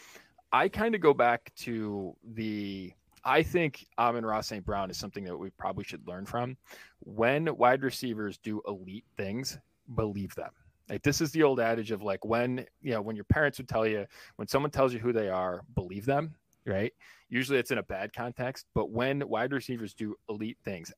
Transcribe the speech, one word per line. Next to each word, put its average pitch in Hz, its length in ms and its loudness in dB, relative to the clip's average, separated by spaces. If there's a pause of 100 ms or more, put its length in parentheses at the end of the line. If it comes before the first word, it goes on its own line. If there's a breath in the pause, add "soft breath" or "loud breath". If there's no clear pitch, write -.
(520 loud breath)
I 151 160 6
kinda 214 300 0
go 156 160 8
back 120 360 4 (100)
to 104 640 -4
the, 104 680 -6 (320)
I 143 180 6
think 160 440 -2 (120)
Amon-Ra 113 440 2
Saint 101 240 -8
Brown 101 240 -2
is 87 80 -10
something 101 260 -10
that 87 100 -8
we 90 140 -8
probably 95 360 -6
should - 220 -12
learn 92 200 -8
from. 123 320 -4 (420 loud breath)
When 131 560 2
wide 135 260 6
receivers 110 540 -2
do 107 320 -6
elite 95 380 -10 (100)
things, 107 400 -4 (380)
believe 101 400 -2
them. - 160 -8 (400)
Like, 104 120 -6
this 143 200 2
is 151 100 0
the 156 120 6
old 131 160 6
adage 113 320 2
of, 101 100 -2
like, 98 240 -2
when, 120 400 0 (160)
you 131 100 -2
know, 110 80 0
when 110 160 -6
your 101 80 -10
parents 147 320 4
would 131 140 -10
tell 110 160 4
you, 104 200 0 (300 loud breath)
when 107 100 -6
someone 143 240 2
tells 135 220 4
you 117 60 -4
who 117 160 0
they 107 160 2
are, 92 340 -2 (100)
believe 98 300 -6
them, 147 300 0 (320)
right? 104 260 0 (380 soft breath)
Usually 127 280 2
it's 120 120 0
in 120 80 2
a 98 40 -2
bad 101 300 -6
context, 123 600 -6
but 110 160 0
when 131 360 0
wide 120 280 0
receivers 117 400 -6
do 107 200 -6 (140)
elite 110 340 -6
things, 87 360 -10